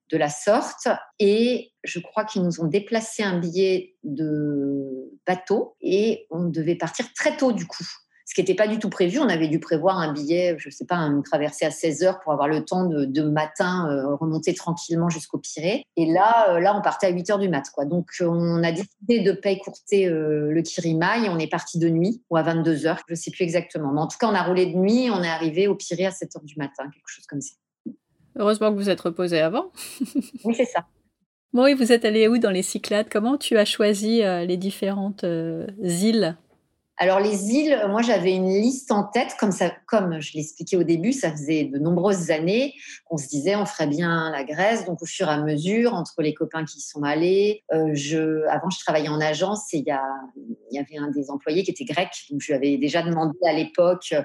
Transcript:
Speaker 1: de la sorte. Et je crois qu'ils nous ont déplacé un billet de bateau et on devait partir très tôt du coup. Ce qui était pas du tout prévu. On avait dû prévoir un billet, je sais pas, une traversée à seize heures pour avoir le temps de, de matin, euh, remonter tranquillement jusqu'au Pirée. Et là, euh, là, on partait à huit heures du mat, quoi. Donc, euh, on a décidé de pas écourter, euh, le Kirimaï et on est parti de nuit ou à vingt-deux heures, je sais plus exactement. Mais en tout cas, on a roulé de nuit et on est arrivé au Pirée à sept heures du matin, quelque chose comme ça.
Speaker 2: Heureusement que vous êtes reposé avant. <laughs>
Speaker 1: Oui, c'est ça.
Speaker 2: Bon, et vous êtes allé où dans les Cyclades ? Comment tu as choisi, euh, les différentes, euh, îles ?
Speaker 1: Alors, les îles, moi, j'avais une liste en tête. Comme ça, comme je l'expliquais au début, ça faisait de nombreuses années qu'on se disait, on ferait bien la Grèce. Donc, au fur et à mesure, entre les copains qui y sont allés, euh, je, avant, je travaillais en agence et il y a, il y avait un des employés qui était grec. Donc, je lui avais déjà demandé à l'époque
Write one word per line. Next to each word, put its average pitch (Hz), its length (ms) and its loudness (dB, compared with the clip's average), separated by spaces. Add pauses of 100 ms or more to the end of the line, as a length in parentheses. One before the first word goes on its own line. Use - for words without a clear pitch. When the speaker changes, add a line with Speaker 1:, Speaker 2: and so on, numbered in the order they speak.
(120)
Speaker 1:
de 160 60 0
la 151 120 2
sorte. 233 580 0 (320)
Et 220 540 2 (100)
je - 160 -8
crois 214 240 -4
qu'ils 214 180 -2
nous 170 200 0
ont 165 60 0
déplacé 214 540 -2
un 190 160 0
billet 180 580 0 (100)
de 139 1040 -4 (160)
bateau 185 540 -2
et 208 500 0
on 170 140 -4
devait 160 300 -2
partir - 380 -6
très 302 220 -2
tôt 262 160 2
du 180 160 -4
coup. - 180 -14 (400)
Ce - 100 -14
qui 190 60 2
était 185 120 2
pas 214 140 2
du 214 100 -2
tout 208 140 -4
prévu. 180 260 0
On 302 100 2
avait 165 200 2
dû 151 120 0
prévoir 175 380 0
un 156 160 -2
billet, 165 460 0
je - 100 -14
sais - 160 -14
pas, 180 120 -2
une 143 260 2
traversée 151 420 -2
à 151 60 0
seize 165 320 -2
heures 185 160 2
pour 156 120 -2
avoir 143 160 2
le 156 160 0
temps 185 220 -2
de, 151 200 0
de 135 180 0
matin, 156 680 0
euh, 139 260 0
remonter 160 380 0
tranquillement 170 560 -2
jusqu'au 160 300 -6
Pirée. 185 440 -4 (120)
Et 165 100 2
là, 202 460 6
euh, 170 80 4
là, 196 180 4
on 196 60 -2
partait 170 240 0
à - 20 4
huit 175 220 -2
heures 202 80 2
du 196 100 2
mat, 143 140 0 (100)
quoi. 143 120 -4
Donc, 170 260 -2 (100)
euh, 175 80 2
on 170 320 2
a 170 100 2
décidé 202 500 -2
de 190 100 2
pas 190 180 -2
écourter, 190 580 0
euh, 151 440 0
le 165 100 2
Kirimaï 170 640 0
et 202 40 0
on 170 100 0
est 156 100 -2
parti 170 300 -4
de 165 100 4
nuit 170 400 0
ou 165 80 2
à 160 60 2
vingt-deux 160 420 0
heures, 160 140 0 (100)
je 170 60 -6
sais 165 160 -10
plus - 100 -4
exactement. 170 500 -2
Mais 151 100 0
en 160 60 -2
tout - 120 -10
cas, 240 80 0
on 208 80 2
a 180 80 2
roulé 180 240 2
de 170 100 -2
nuit 220 280 4
et 247 40 0
on 185 140 0
est 170 40 0
arrivé 165 400 0
au 202 60 2
Pirée 180 320 -4
à 190 60 0
sept - 240 -12
heures 151 100 -18
du 147 100 -18
matin, 143 280 -8
quelque 143 240 -18
chose - 180 -18
comme 143 160 -8
ça. - 140 -14 (800)
Speaker 2:
Heureusement 214 360 2
que 208 60 0
vous 202 140 0
êtes 175 100 -2
reposé 170 380 0
avant. 226 320 0 (300)
<laughs> - 420 -6
Speaker 1:
Oui, 226 120 0
c'est 254 100 2
ça. 180 200 -4 (640)
Speaker 2:
Bon, 247 140 4
et 285 80 8
vous 254 180 4
êtes 233 140 4
allé 214 220 4
où 240 100 4
dans 226 140 2
les 185 100 0
Cyclades ? 208 500 -2
Comment 233 260 0
tu 254 200 2
as 208 80 6
choisi, 214 560 2
euh, 180 240 0
les 180 120 0
différentes, 196 680 -4
euh, 165 420 -2 (160)
îles ? 185 560 2 (640)
Speaker 1:
Alors, 190 200 4
les 208 320 0
îles, 294 340 4
moi, 208 140 0
j'avais 190 340 2
une 185 140 2
liste 220 420 0
en 208 140 2
tête. - 340 -2
Comme 208 140 2
ça, 175 180 0 (160)
comme 180 320 0
je 151 140 -10
l'expliquais 156 420 -6
au 175 80 4
début, 170 300 2
ça 185 180 -2
faisait 151 320 0
de 139 160 -4
nombreuses 175 500 2
années 190 460 0 (300)
qu'on 165 100 -6
se 143 140 -6
disait, 147 260 0
on 208 100 0
ferait 156 220 -2
bien 165 440 0
la 139 120 -4
Grèce. 185 400 0
Donc, 175 180 -6
au 170 40 -12
fur 160 240 -4
et - 20 4
à 151 100 0
mesure, 180 520 2
entre 165 280 -4
les 151 120 2
copains 160 320 -4
qui 151 140 -14
y - 20 -14
sont - 220 -8
allés, 185 680 2
euh, 160 220 2
je, 156 560 0
avant, 151 200 -2
je 180 100 -4
travaillais 156 280 0
en 151 140 0
agence 175 520 -2
et 170 40 0
il 143 80 -2
y 156 60 -2
a, 135 120 -2 (320)
il 117 400 -12
y - 20 -4
avait 143 200 -8
un 147 120 -4
des 139 220 -4
employés 156 320 -2
qui 185 80 -4
était 135 140 -6
grec. 170 240 -2 (220)
Donc, 143 100 -6
je - 60 -10
lui 147 60 0
avais 139 240 2
déjà 147 240 0
demandé 165 360 0 (100)
à 311 60 4
l'époque 170 600 0 (120)